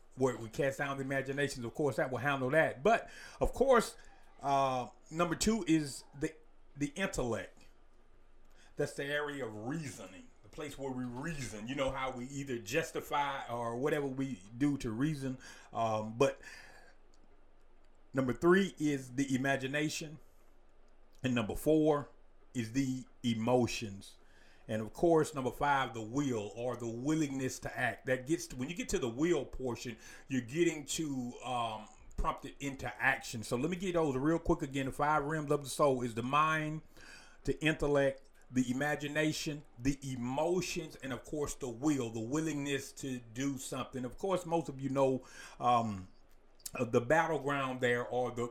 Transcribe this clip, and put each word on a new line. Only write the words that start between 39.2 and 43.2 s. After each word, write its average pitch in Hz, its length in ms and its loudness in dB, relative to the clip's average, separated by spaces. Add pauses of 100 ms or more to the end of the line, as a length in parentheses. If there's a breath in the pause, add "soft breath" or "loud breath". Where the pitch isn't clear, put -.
the 139 220 2
emotions, 147 1000 0
and 131 80 -6
of 117 120 -6
course 147 300 -4
the 131 140 -6
will, 120 420 2
the 113 100 -4
willingness 143 720 -2
to 127 280 -6 (120)